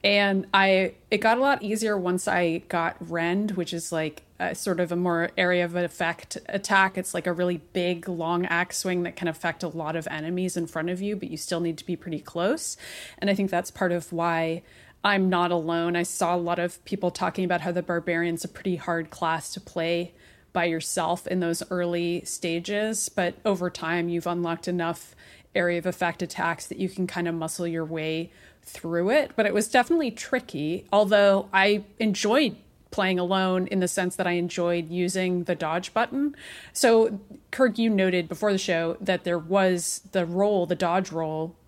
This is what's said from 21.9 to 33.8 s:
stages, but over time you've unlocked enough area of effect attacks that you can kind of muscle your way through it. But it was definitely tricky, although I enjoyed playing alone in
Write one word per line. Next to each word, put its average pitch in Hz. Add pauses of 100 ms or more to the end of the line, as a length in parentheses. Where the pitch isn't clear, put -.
stages, 202
but 175 (100)
over 180
time 170
you've 170
unlocked 170
enough 170 (400)
area 175
of 170
effect 180
attacks 170
that -
you 190
can 190
kind 175
of 165
muscle 165
your 165
way 160 (320)
through 170
it. 285
But 214
it 202
was 208
definitely 269
tricky, 175
although 202
I 208 (160)
enjoyed 226 (340)
playing 185
alone 185
in 190